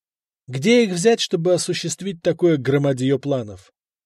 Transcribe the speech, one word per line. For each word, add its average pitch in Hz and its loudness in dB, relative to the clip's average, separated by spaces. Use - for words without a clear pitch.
Где 190 2
их 190 -2
взять, 214 2
чтобы 180 0
осуществить 175 -6
такое 170 2
громадьё 139 0
планов? 117 -8